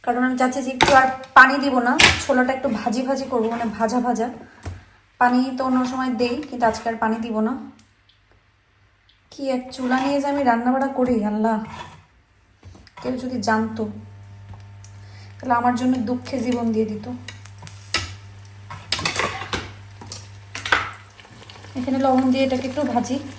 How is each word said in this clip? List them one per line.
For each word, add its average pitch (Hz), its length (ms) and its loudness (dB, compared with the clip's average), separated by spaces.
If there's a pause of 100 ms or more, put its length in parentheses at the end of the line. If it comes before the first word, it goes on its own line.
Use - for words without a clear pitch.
কারণ 247 200 0
আমি 254 140 0
চাচ্ছি 254 240 0
যে 254 100 -4
একটু 262 220 4
আর 262 140 8 (260)
পানি 262 240 10
দিব 262 220 2
না, 247 180 2 (300)
ছোলাটা 254 260 2
একটু 262 160 -2
ভাজি 226 320 -2
ভাজি 262 280 -2
করবো, 226 200 0
মানে 233 160 -2
ভাজা 226 340 0
ভাজা। 233 300 0 (880)
পানি 247 400 4
তো 269 60 -2
অন্য 254 220 2
সময় 254 240 -2
দেই, 240 400 0
কিন্তু 240 160 0
আজকে 220 240 0
আর 226 60 -4
পানি 220 200 0
দিব 226 240 -4
না। 233 180 0 (1700)
কি 277 180 -6
এক 254 220 -4
চুলা 254 280 0
নিয়ে 277 220 0
যে 277 60 0
আমি 285 160 0
রান্নাবাড়া 247 440 4
করি, 247 360 0
আল্লাহ, 214 400 0 (1400)
কেউ 254 140 -4
যদি 254 240 -6
জানতো 220 500 0 (1500)
তাহলে 254 140 0
আমার 240 220 4
জন্য 254 220 2
দুঃখে 247 420 -4
জীবন 233 320 0
দিয়ে 220 140 2
দিত। 208 220 -8 (4000)
এখানে 254 240 -2
লবণ 262 320 4
দিয়ে 269 140 4
এটাকে 254 220 -2
একটু 277 140 -4
ভাজি। 247 380 0 (200)